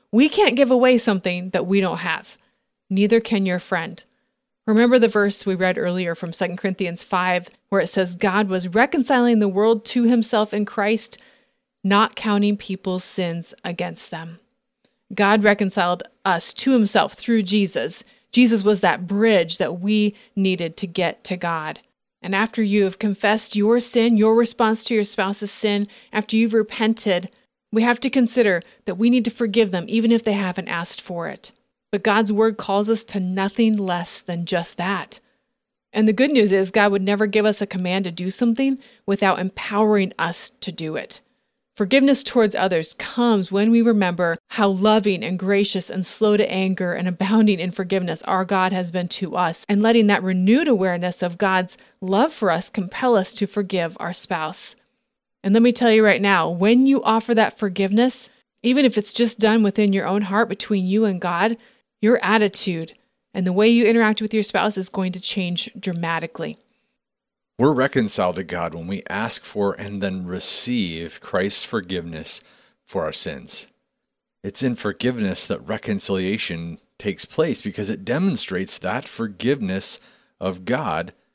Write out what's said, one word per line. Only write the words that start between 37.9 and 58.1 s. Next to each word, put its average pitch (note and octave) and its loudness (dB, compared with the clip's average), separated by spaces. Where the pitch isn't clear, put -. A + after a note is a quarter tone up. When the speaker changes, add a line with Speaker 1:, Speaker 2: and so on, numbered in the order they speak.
Speaker 1:
to F3+ -6
do F3+ -6
something C4 0
without G3 0
empowering G#3 0
us E3+ -6
to F#3 -10
do D#3 -6
it. - -12
Forgiveness C4+ 4
towards A3 0
others F3+ -2
comes A3 0
when G3+ 2
we A#3 6
remember F3+ 0
how G3+ 2
loving G3+ 2
and F3 -4
gracious G3 0
and F#3+ -4
slow G#3 2
to G#3 2
anger F#3 -2
and F3+ -4
abounding G3 2
in F3 -4
forgiveness F3+ -4
our F#3 -2
God F#3 0
has F3+ -4
been F3+ -4
to - -6
us, F3 -2
and G3+ 2
letting A3+ 4
that G3+ 2
renewed F#3+ 2
awareness F3+ 0
of F3 -4
God's F#3 0
love G3+ 2
for G3 0
us E3+ -2
compel A#3 -2
us F#3+ 0
to G#3 -2
forgive F#3 -4
our E3+ -6
spouse. - -8
And G3 2
let A3+ 6
me B3 6
tell A#3+ 4
you A3 6
right G3+ 4
now, F#3 2
when G#3 4
you C4+ 4
offer A3 0
that A3 2
forgiveness, G3+ 0